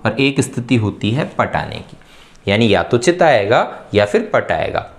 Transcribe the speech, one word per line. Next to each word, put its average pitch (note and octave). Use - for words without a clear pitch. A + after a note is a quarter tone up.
और A2
एक C#3
स्थिति B2+
होती G#2
है D3+
पट F#2
आने D2+
की, -
यानी G#2
या F2
तो A#2+
चित F3
आएगा C3
या G3+
फिर -
पट -
आएगा। -